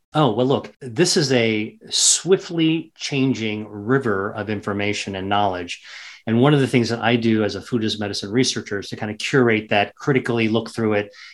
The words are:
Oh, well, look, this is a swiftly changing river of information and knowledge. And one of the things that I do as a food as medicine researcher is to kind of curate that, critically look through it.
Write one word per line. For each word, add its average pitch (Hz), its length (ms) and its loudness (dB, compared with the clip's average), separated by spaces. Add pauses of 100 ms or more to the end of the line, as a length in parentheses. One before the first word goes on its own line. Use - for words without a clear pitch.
(140)
Oh, 147 200 4
well, 123 140 2
look, 123 340 -2
this 135 340 0
is 147 160 2
a 110 460 0 (120)
swiftly 165 1080 2
changing 110 720 -2
river 104 640 0
of 104 180 -6
information 104 640 -4
and 95 140 -6
knowledge. 95 540 -2 (440)
And 113 140 2
one 147 120 6
of 143 60 4
the 131 80 2
things 117 220 2
that 117 100 -4
I 113 160 2
do 113 280 2
as 98 120 -2
a 92 60 -8
food 113 220 -4
as 107 160 -4
medicine 101 320 -6
researcher 113 480 -2
is 92 100 -12
to - 60 -10
kind 107 160 -6
of 107 60 -10
curate 113 520 2
that, 101 260 0
critically 120 520 0
look 113 220 0
through 110 240 0
it. 104 180 -2 (220)